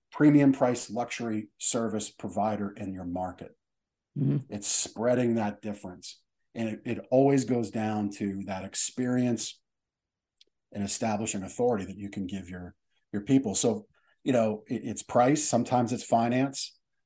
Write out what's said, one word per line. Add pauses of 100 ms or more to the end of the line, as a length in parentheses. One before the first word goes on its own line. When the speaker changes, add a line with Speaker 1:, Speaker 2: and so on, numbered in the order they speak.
(120)
Speaker 1:
premium
price
luxury
service
provider
in
your
market. (600)
Speaker 2:
Mm-hmm. (120)
Speaker 1:
It's
spreading
that
difference. (340)
And
it,
it
always
goes
down
to
that
experience (1120)
and
establishing
authority
that
you
can
give
your, (380)
your
people.
So, (380)
you
know,
it,
it's
price,
sometimes
it's
finance. (300)